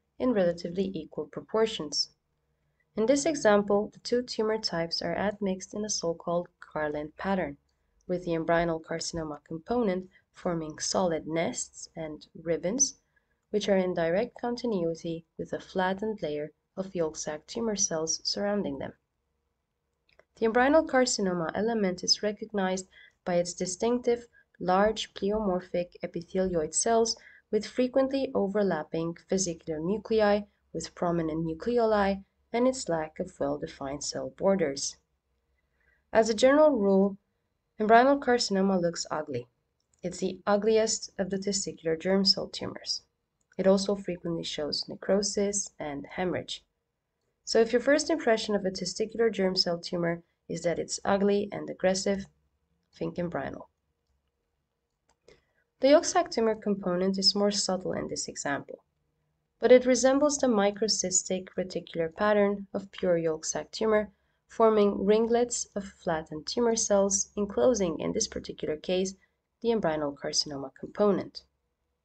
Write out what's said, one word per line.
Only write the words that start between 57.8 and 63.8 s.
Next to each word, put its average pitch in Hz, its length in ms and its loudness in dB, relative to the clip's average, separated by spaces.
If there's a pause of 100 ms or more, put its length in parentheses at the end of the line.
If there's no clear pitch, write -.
in 151 160 -6
this - 180 -8
example, - 580 -8 (760)
but 233 100 6
it 247 160 10
resembles 269 520 4
the 262 100 2
microcystic 202 1080 0
reticular 165 560 -4
pattern 202 640 2
of 196 160 -8
pure 180 260 2
yolk 160 280 -2
sac - 260 -6
tumor, 214 400 0 (380)